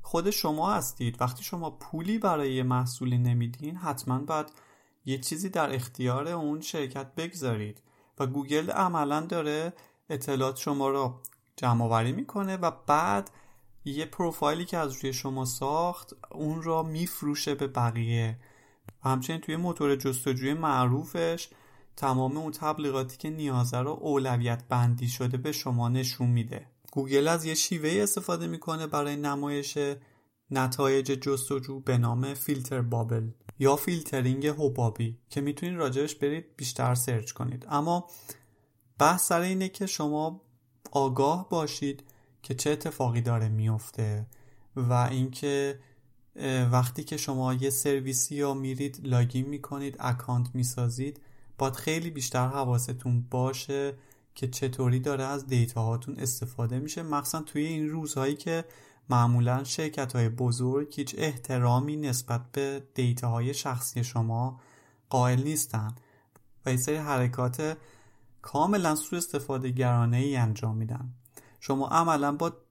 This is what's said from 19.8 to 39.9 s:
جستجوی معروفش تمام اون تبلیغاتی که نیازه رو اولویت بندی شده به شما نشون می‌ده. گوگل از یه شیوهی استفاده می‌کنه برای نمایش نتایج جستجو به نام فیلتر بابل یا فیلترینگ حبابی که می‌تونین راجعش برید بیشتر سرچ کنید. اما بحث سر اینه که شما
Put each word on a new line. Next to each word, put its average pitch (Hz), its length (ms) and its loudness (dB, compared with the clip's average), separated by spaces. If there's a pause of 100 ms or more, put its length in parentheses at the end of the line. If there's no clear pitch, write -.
جستجوی 131 580 0
معروفش 160 960 0 (460)
تمام 131 420 0
اون 156 140 -4
تبلیغاتی 139 680 -2
که 156 120 -6
نیازه 131 480 0
رو 131 140 0 (100)
اولویت 123 680 0
بندی 120 380 2
شده 123 300 -2
به 151 140 -2
شما 120 380 0
نشون 127 400 0
می‌ده. 117 360 0 (260)
گوگل 139 360 2
از 165 180 2
یه 160 80 -2
شیوهی 160 480 0
استفاده 175 460 0
می‌کنه 160 400 -4
برای 147 280 0
نمایش 143 640 -2 (760)
نتایج 135 540 2
جستجو 135 720 -2
به 131 180 2
نام 120 360 2
فیلتر 135 480 -2
بابل 117 480 0 (300)
یا 135 160 8
فیلترینگ 143 720 0
حبابی 123 720 0 (120)
که 143 120 -4
می‌تونین 147 340 -2
راجعش 151 400 0
برید 151 300 -2 (120)
بیشتر 123 380 0
سرچ 120 360 -2
کنید. 123 380 -6
اما 165 380 0 (920)
بحث 170 280 6
سر 170 140 4
اینه 185 280 0
که 196 160 -4
شما 156 560 -2 (500)